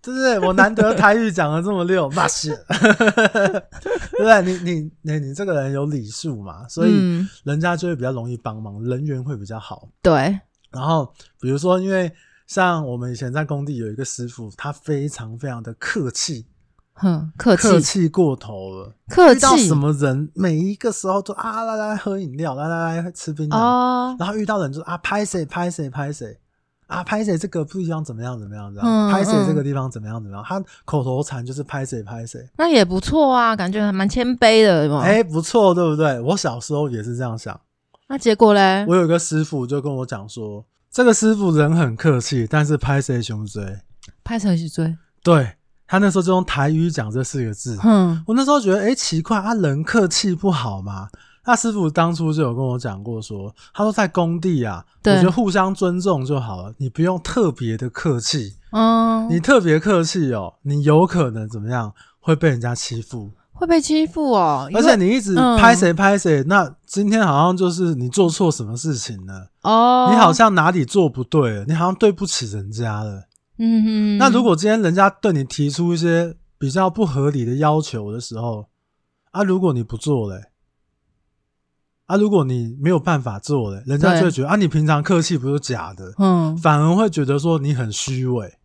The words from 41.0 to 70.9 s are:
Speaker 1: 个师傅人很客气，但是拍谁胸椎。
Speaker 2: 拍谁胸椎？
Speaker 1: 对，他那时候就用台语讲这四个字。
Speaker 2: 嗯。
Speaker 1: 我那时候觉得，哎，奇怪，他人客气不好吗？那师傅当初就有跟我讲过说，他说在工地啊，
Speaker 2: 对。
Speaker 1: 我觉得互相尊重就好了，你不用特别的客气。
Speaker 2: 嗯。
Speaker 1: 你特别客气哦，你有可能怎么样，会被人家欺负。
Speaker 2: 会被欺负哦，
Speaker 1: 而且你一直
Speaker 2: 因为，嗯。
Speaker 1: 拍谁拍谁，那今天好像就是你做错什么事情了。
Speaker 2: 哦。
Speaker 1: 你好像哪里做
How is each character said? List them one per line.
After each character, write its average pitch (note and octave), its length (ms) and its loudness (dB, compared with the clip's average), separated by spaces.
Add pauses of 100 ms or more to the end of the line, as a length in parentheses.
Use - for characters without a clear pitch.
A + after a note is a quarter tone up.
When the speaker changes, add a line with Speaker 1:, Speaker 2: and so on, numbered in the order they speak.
Speaker 1:
个 A#3 80 8
师 A3 220 2
傅 G3+ 160 0
人 D3+ 260 2
很 C3+ 180 0
客 C3+ 240 0
气， A#2 300 -2
但 D3+ 160 2
是 D3 140 0
拍 C#3 240 0
谁 B2 180 -2
胸 G#2+ 260 -8
椎。 G2 340 -10 (440)
Speaker 2:
拍 A#3 140 -4
谁 G3 180 2
胸 E3 100 -4
椎？ D#3+ 300 -4 (260)
Speaker 1:
对， C#3+ 340 4 (300)
他 F#3 120 0
那 G3+ 120 4
时 E3+ 60 -2
候 F#3 60 2
就 F3+ 100 0
用 F#3 100 2
台 C#3+ 280 -2
语 D#3+ 200 0
讲 A2+ 200 -6
这 B2+ 120 -4
四 B2+ 220 -6
个 A2 80 -6
字。 G#2+ 320 -10
Speaker 2:
嗯。 F3+ 420 4
Speaker 1:
我 A3 80 -2
那 C4+ 80 2
时 C4+ 80 0
候 D4 80 4
觉 G3+ 140 2
得， G3+ 80 2
哎， A3 140 0
奇 E3 260 -4
怪， G3+ 220 -2
他 G#3+ 100 -4
人 D#3+ 320 -2
客 G3+ 240 2
气 F3+ 260 -2
不 F#3+ 160 -2
好 A#2+ 300 -4
吗？ G2 300 -12 (340)
那 B3 100 4
师 A#3 160 -2
傅 F#3+ 200 -2
当 E3+ 240 0
初 D#3 180 -2
就 D#3 80 -2
有 B2 140 -2
跟 C3 100 -4
我 B2+ 140 -2
讲 G2+ 260 -8
过 A2 160 -8
说， G2+ 340 -12 (200)
他 G#3 100 -2
说 A3 80 0
在 G3 160 0
工 E3+ 320 -2
地 D#3+ 240 0
啊， F#2 180 -8 (200)
Speaker 2:
对。 G3+ 140 6
Speaker 1:
我 - 40 6
觉 F3+ 40 6
得 F#3 80 4
互 G3+ 180 0
相 F#3+ 240 0
尊 F3+ 260 -2
重 E3+ 240 0
就 C#3 160 -2
好 G2 220 -10
了， G#2+ 160 -14
你 C3+ 100 -6
不 D#3+ 140 -4
用 F3+ 180 0
特 F3+ 320 0
别 A2+ 240 -6
的 B2 140 -6
客 C#3 280 -2
气。 A2 380 -6 (160)
Speaker 2:
嗯。 A3+ 560 2
Speaker 1:
你 E3 100 0
特 B3 220 4
别 D#3+ 180 2
客 F#3 240 2
气 D#3+ 300 -2
哦， G2 300 -6
你 C#3+ 200 -2
有 D3+ 240 6
可 D#3+ 240 0
能 A2 160 -8
怎 G#2+ 140 -10
么 G#2+ 80 -8
样， A2+ 240 -4 (280)
会 D#3+ 140 2
被 D#3 140 2
人 B2+ 100 0
家 A#2+ 160 -4
欺 A#2 280 -8
负。 G#2 300 -14 (200)
Speaker 2:
会 F4 140 -4
被 E4 140 4
欺 D#4 260 0
负 D4 240 -2
哦， D3+ 420 2
Speaker 1:
而 A3 80 2
且 C4 140 8
你 F#3 140 2
一 B3 120 2
直 G3 100 -6
Speaker 2:
因 F3+ 60 2
为， E3 60 4
嗯。 A#3+ 160 4
Speaker 1:
拍 A#3 160 8
谁 F3 180 4
拍 G3 240 4
谁， D3+ 300 2
那 F3 260 2 (140)
今 G3+ 240 -2
天 A3 160 4
好 D3 160 4
像 F3+ 140 4
就 F3+ 120 2
是 E3+ 280 0
你 B2 120 -4
做 F3 220 2
错 E3 220 2
什 B2 120 -6
么 A2 120 -8
事 D3 180 -4
情 G2+ 320 -10
了。 F#2+ 220 -14 (140)
Speaker 2:
哦。 B3 500 4
Speaker 1:
你 A#3 40 6
好 G3 160 8
像 G#3+ 220 4
哪 E3 160 4
里 F3 140 0
做 E3+ 240 2